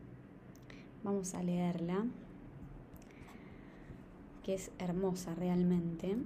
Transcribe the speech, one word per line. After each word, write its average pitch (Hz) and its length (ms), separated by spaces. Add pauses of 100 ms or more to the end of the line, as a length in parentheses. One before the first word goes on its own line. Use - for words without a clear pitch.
(1040)
Vamos 202 300
a 180 100
leerla, 175 600 (2500)
que 190 120
es 185 240
hermosa 180 580
realmente, 180 880